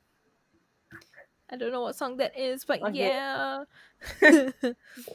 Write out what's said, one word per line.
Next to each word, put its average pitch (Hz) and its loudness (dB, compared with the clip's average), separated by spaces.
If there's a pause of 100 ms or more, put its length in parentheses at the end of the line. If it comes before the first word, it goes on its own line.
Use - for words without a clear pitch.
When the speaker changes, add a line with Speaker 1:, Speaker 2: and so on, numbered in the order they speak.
(1500)
Speaker 1:
I 254 -14
don't 240 -4
know 247 -4
what 254 -6
song 262 -6
that 254 -2
is, 262 -6
but - -2
Speaker 2:
Okay. 208 -4
Speaker 1:
yeah. 269 -2 (580)
<laughs> 269 8 (640)